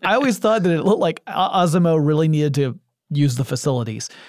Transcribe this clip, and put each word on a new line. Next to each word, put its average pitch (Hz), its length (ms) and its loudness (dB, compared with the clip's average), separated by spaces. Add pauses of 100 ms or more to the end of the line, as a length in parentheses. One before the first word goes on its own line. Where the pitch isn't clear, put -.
I 190 120 2
always 254 220 0
thought 220 260 0
that 180 80 2
it 160 120 0
looked 202 180 2
like 170 260 -2
O-, - 40 -12 (320)
Osimo 165 400 2
really 151 240 2
needed 151 280 0
to 135 240 -2 (300)
use 143 260 0
the 131 100 -2
facilities. 120 640 -6 (200)